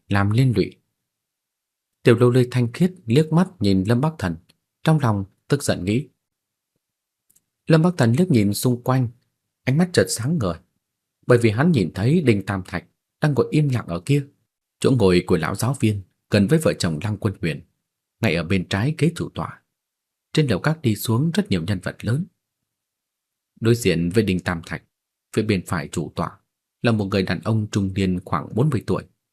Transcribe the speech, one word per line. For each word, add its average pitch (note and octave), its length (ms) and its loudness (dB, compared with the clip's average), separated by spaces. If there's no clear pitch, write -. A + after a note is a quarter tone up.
làm G2+ 220 0
liên A#2+ 260 2
lụy." F#2 200 -2
Tiểu A#2+ 120 6
Lâu A#2+ 140 4
Ly B2 220 2
thanh A#2+ 200 0
khiết F3+ 220 0
liếc D#3 280 2
mắt F3+ 140 4
nhìn G2 240 2
Lâm A#2+ 180 2
Bắc D#3 180 -2
Thần, F2 160 -4
trong D#3+ 160 4
lòng G#2+ 260 -2
tức C#3+ 160 -2
giận F2+ 220 -4
nghĩ. A2+ 220 -2
Lâm D#3+ 140 4
Bắc F3 160 2
Thần A#2 200 4
liếc F#3 140 2
nhìn G#2 220 4
xung B2 300 -2
quanh, B2+ 260 0
ánh C3 140 0
mắt F3+ 160 2
chợt G2 160 4
sáng C#3+ 320 -4
ngời, F2+ 160 -2
bởi B2 100 6
vì A2+ 120 4
hắn C3 220 0
nhìn G2 240 0
thấy C3+ 260 0
Đinh A2+ 240 2
Tam F#2+ 200 -6
Thạch F2 200 -10
đang D3+ 120 0
ngồi A#2 180 0
im D3 180 2
lặng B2 180 -4
ở E2+ 180 -4
kia, C#3 220 0
chỗ - 200 2
ngồi F2+ 280 4
của F#2 100 2
lão D#2+ 180 -4
giáo B2 240 -2
viên G#2+ 220 0
gần G2+ 180 4
với D#3 160 2
vợ F2+ 160 2
chồng D#2+ 240 -2
Lăng G#2 140 -4
Quân G2 240 -2
Huyền, D2+ 200 -6
ngay G2+ 160 0
ở E2+ 80 -2
bên F2 240 -2
trái A#2 300 -2
ghế D#3+ 180 2
chủ E2 140 -8
tọa. - 320 -10
Trên D3+ 140 2
lầu G2+ 120 0
các D#3 220 -2
đi A2 140 0
xuống B2 360 -2
rất G3 180 -2
nhiều F2 140 -2
nhân F#2 200 -4
vật - 220 -10
lớn. C3 200 -2
Đối A#2 160 2
diện F2 340 0
với G#2+ 140 2
Đinh F#2 160 0
Tam E2+ 260 -6
Thạch, - 180 -10
phía A2 60 0
bên G#2 240 0
phải D#2 220 -6
chủ D2+ 280 -8
tọa E2 240 -8
là B2 100 2
một G#2 140 0
người G2 180 0
đàn F2 200 -4
ông G#2+ 280 0
trung G2 220 -2
niên F#2 320 0
khoảng - 300 -6
bốn B2+ 140 2
mươi A#2+ 180 -2
tuổi, E2 160 -2